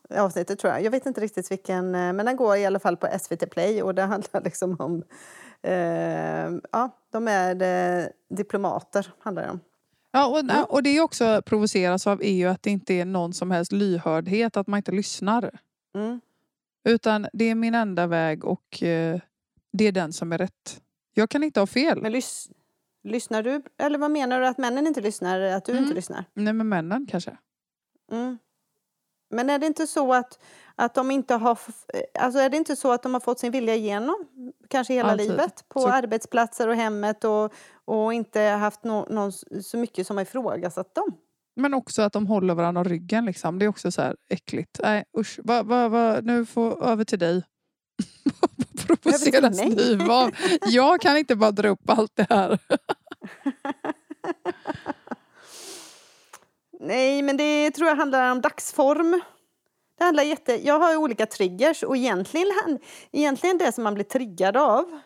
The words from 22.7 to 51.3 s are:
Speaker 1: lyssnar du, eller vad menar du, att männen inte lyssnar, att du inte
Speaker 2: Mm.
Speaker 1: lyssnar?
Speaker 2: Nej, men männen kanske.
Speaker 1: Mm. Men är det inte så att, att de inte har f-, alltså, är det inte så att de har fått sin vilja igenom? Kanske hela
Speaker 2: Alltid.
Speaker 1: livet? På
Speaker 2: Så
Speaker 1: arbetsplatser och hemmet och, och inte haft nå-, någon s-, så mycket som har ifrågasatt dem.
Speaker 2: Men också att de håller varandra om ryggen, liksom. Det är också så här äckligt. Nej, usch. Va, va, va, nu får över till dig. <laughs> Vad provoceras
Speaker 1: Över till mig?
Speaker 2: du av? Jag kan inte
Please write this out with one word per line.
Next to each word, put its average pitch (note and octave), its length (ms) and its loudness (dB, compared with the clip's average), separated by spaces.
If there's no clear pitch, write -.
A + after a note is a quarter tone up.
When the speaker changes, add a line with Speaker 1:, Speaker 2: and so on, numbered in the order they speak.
Speaker 1:
lyssnar A3 400 -4
du, C#4 180 -2
eller D4 220 0
vad D4 120 0
menar B3+ 280 0
du, B3+ 80 2
att B3+ 100 0
männen C4 300 0
inte C#4+ 140 -2
lyssnar, F#3 400 -2
att F#3+ 240 -2
du A#3+ 60 -2
inte B3+ 120 0
Speaker 2:
Mm. D4 120 -2
Speaker 1:
lyssnar? - 380 -8
Speaker 2:
Nej, G#3 200 0
men A3 160 0
männen G3 400 -2
kanske. - 280 -6
Speaker 1:
Mm. A#3+ 260 -6
Men B3 200 -2
är C#4+ 100 2
det D4 80 0
inte D#4 200 -2
så C4+ 260 2
att, B3 260 0
att A#3 180 0
de C4 180 0
inte C4+ 220 0
har A#3 180 2
f-, - 340 -6
alltså, B3+ 200 2
är C4+ 100 4
det C#4 80 0
inte D#4 180 0
så C4 160 0
att A#3+ 120 0
de B3+ 100 -4
har B3 80 -2
fått B3 180 -2
sin A#3+ 120 -4
vilja A3+ 240 0
igenom? G#3+ 400 -2
Kanske C4 240 0
hela A3+ 180 2
Speaker 2:
Alltid. G#3 180 0
Speaker 1:
livet? - 400 -2
På - 100 -4
Speaker 2:
Så B3+ 80 2
Speaker 1:
arbetsplatser A#3 800 0
och A3+ 80 2
hemmet G#3+ 480 -2
och, G#3+ 300 0
och A3 280 0
inte A3 280 -2
haft G#3 420 0
nå-, G#3+ 260 -2
någon G#3 200 -2
s-, - 400 -12
så A3+ 80 -6
mycket A3+ 300 -4
som G3+ 100 -4
har G3 40 -2
ifrågasatt F3+ 760 -6
dem. F4 220 -2
Speaker 2:
Men C#4 180 0
också B3 280 -2
att G3+ 120 2
de G#3 140 0
håller F#3 260 2
varandra E3+ 280 0
om F3+ 80 0
ryggen, F3 360 -2
liksom. F3+ 340 -4
Det G#3 60 2
är G#3+ 40 2
också F3+ 220 -4
så D#3 100 -4
här C3 140 -2
äckligt. - 540 -6
Nej, G#3 220 2
usch. - 260 -6
Va, A#3 200 2
va, A#3 260 2
va, A3+ 340 2
nu A#3 220 0
får A#3 380 -2
över A3 200 0
till G#3+ 160 -2
dig. E3+ 240 0
<laughs> - 160 0
Vad E4 140 2
provoceras C#4+ 260 2
Speaker 1:
Över A#3+ 60 6
till A#3 220 4
mig? - 0 -
Speaker 2:
du A3+ 60 4
av? B3+ 180 4
Jag C#4+ 400 4
kan D4 160 6
inte C#4+ 180 2